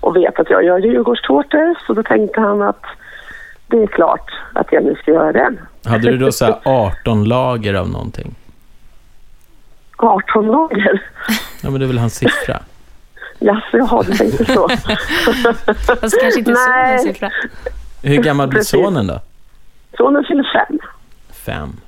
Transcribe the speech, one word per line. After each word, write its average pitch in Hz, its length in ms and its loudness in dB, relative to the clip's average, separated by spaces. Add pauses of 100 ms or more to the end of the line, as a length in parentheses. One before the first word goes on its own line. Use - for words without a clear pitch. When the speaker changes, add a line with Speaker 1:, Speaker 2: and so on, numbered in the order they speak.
Speaker 1:
Och 175 160 2
vet 175 240 2
att 165 100 0
jag 190 140 4
gör 180 140 4
Djurgårdstårtor. 269 1080 0
Så - 60 -2
då 214 100 -2
tänkte 220 380 0
han 208 220 0
att 202 200 -2 (840)
det 233 160 2
är 208 40 2
klart - 440 0 (240)
att - 180 -2
jag - 120 4
nu - 180 2
ska - 80 0
göra 156 220 4
den. 131 280 0 (240)
Speaker 2:
Hade 113 260 2
du 127 80 2
då 123 140 2
så - 120 0
här 110 200 2
arton 110 600 2
lager 120 500 0
av 92 160 -2
någonting? - 440 -10 (1600)
Speaker 1:
Arton 214 500 2
lager? 220 560 0 (580)
Speaker 2:
Ja, - 100 -6
men 135 100 -2
det 135 60 0
är - 20 -2
väl 127 100 -2
hans 117 160 -2
siffra. - 500 -2
Speaker 1:
<laughs> - 40 -20 (760)
Ja, 214 180 2 (100)
så - 60 0
jag 247 80 4
hade 220 320 2
tänkt 220 360 2
så. 196 160 2
Speaker 3:
<laughs> 233 1300 0
Fast 226 200 2
kanske 508 180 2
inte 233 160 2
så 254 160 2
Speaker 1:
Nej. 254 240 2
Speaker 3:
en 254 60 2
siffra. 196 300 -4 (720)
Speaker 2:
Hur 139 200 2
gammal 143 260 2
blir 135 100 2
Speaker 1:
Precis. 208 120 0 (140)
Speaker 2:
sonen 160 220 0
då? 71 140 -6 (760)
Speaker 1:
Sonen 277 280 2
fyller 277 300 -2
fem. 226 240 -2 (540)
Speaker 2:
Fem. 78 440 -10 (120)